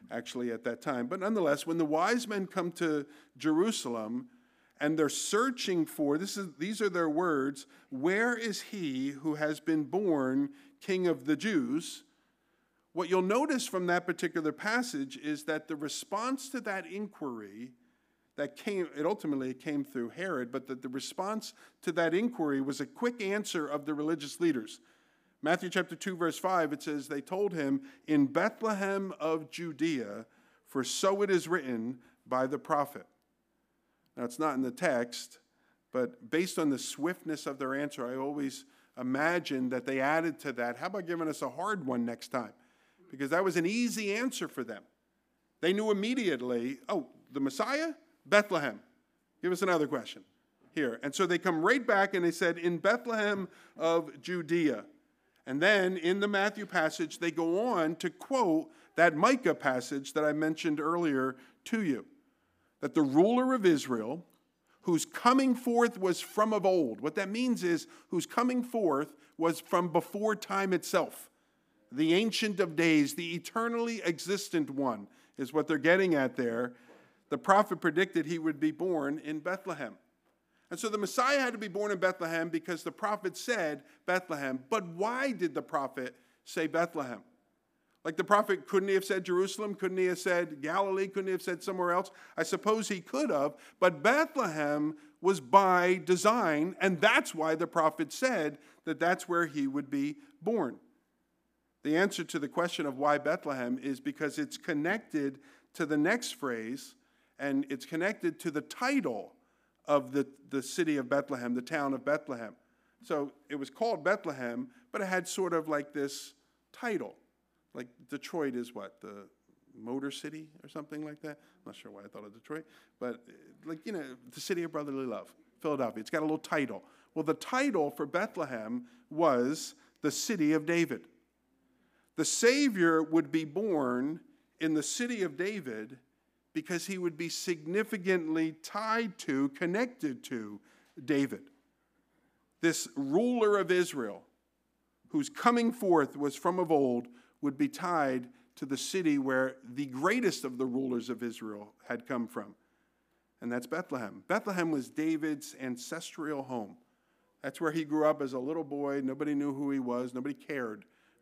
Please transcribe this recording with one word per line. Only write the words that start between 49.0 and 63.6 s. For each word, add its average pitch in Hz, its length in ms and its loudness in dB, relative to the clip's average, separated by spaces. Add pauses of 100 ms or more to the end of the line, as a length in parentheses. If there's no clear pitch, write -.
Give 175 100 2
us 175 80 -2
another 175 260 4
question 123 380 -6 (460)
here." 135 320 -2
And 143 120 -4
so 190 120 2
they 170 120 2
come 170 220 2
right 233 260 2
back 196 280 4
and 180 100 2
they 170 60 4
said, 170 260 0
"In 175 220 0
Bethlehem 208 680 0 (280)
of 160 460 2
Judea." 160 640 0 (600)
And 135 140 -2
then 190 380 4
in 180 220 2
the 202 80 2
Matthew 202 360 0
passage, 160 540 -2
they 170 120 0
go 165 360 0
on 170 300 2
to 180 120 -2
quote 170 640 0 (220)
that 165 200 6
Micah 202 400 4
passage 139 600 -2
that 151 100 2
I 151 80 4
mentioned 156 480 0
earlier 147 560 2 (280)
to 220 180 0
you, 135 240 0 (720)
that - 140 -2
the - 80 6
ruler 220 500 6
of 226 140 4